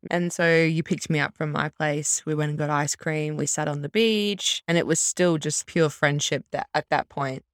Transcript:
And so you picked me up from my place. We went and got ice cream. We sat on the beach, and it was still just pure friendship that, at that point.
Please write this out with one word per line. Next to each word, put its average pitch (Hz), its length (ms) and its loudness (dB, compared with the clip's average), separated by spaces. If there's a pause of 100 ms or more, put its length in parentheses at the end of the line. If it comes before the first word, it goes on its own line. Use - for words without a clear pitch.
(100)
And 175 220 0
so 165 300 4
you 160 200 2
picked - 280 -4
me 160 80 2
up 143 180 -2
from 156 160 -4
my 143 160 -2
place. 147 560 -2
We 156 100 -2
went 151 160 0
and 151 80 -4
got 147 120 -2
ice 147 240 0
cream. 151 420 -4
We 151 100 -2
sat 151 220 -2
on 147 140 -4
the 143 60 -6
beach, 208 800 0
and 170 100 4
it - 80 2
was 160 140 2
still 175 380 2
just 151 280 -4
pure 160 240 2
friendship 147 600 0
that, - 220 -6
at 151 160 -2
that - 180 0
point. 135 460 -6